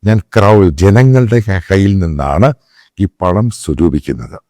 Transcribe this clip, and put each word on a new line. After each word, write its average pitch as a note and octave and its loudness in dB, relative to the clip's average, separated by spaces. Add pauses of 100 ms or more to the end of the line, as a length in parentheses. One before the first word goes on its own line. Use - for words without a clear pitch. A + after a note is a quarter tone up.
ഞാൻ A2 0 (160)
ക്രൗഡ്, G2+ 4 (140)
ജനങ്ങളുടെ A#2+ 2
ക-, F#2+ -4 (100)
കയ്യിൽ G2 2 (120)
നിന്നാണ് D2+ 0 (520)
ഈ - 0 (160)
പണം F#2 0 (140)
സ്വരൂപിക്കുന്നത്. C#2 -4 (120)